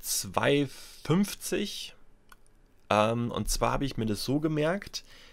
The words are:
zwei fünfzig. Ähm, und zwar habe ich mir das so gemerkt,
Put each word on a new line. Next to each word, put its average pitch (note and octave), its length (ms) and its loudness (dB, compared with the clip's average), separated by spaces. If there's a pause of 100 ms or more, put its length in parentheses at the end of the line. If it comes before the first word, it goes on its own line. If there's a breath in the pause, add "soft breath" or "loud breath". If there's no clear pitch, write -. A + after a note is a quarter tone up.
zwei C3 680 2 (340)
fünfzig. - 920 0 (960)
Ähm, A2+ 400 2
und - 180 -2
zwar A#2+ 240 2
habe C3+ 140 0
ich C3 100 -6
mir A#2 80 0
das G#2+ 220 -2
so C#3 140 2
gemerkt, D#3 640 -2 (280 loud breath)